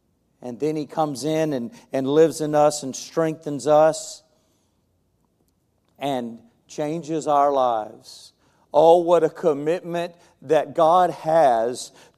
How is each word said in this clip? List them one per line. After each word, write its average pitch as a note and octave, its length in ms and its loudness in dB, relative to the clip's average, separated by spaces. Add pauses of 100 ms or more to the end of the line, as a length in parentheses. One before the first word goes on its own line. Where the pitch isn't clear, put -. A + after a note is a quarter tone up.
(420)
And A#2+ 180 -14
then D#3 160 -2
he D3+ 120 -8
comes D3 360 -6
in D#3 300 -2
and, A#2 180 -8 (220)
and C3+ 140 -4
lives D3+ 340 2
in D3+ 120 -6
us D3 300 2
and C3 120 -10
strengthens D#3 720 -6
us D3+ 580 0 (1700)
and A#2+ 420 -8 (280)
changes D3+ 600 -6
our C#3+ 240 2
lives. A#2+ 840 -4 (400)
Oh, E3 240 8
what E3+ 260 2
a D#3 60 0
commitment E3+ 840 -4 (260)
that C#3 340 0
God E3+ 360 4
has B2+ 840 0 (240)